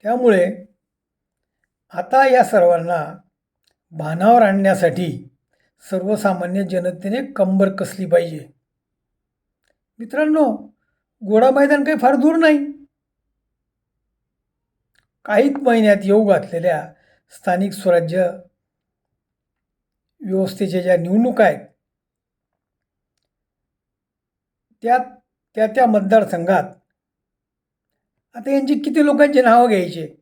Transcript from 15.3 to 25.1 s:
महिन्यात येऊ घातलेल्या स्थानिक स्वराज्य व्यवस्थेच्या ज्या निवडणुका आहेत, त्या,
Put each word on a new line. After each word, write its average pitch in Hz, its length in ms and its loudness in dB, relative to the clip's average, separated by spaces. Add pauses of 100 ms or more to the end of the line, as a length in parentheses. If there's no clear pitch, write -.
महिन्यात 226 420 2
येऊ 208 240 2
घातलेल्या 165 640 -2 (380)
स्थानिक 185 420 -4
स्वराज्य 175 580 -2 (1900)
व्यवस्थेच्या 190 640 -4
ज्या 180 140 0
निवडणुका 208 480 0
आहेत, 165 140 0 (3250)
त्या, 240 160 0 (560)